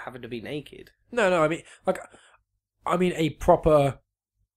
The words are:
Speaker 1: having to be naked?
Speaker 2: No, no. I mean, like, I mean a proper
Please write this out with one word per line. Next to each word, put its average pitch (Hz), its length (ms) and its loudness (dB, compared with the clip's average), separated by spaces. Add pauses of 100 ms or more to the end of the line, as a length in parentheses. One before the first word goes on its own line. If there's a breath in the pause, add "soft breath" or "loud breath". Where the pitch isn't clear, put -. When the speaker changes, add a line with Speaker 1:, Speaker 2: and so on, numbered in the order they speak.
Speaker 1:
having 123 180 -14
to 117 40 -14
be 120 140 -10
naked? - 500 -12 (200)
Speaker 2:
No, 214 180 0
no. 170 140 2
I 151 60 4
mean, 165 120 -4 (240 loud breath)
like, 190 140 -2 (840 soft breath)
I 175 120 -2
mean 180 180 0
a 156 160 0
proper 151 680 2 (580)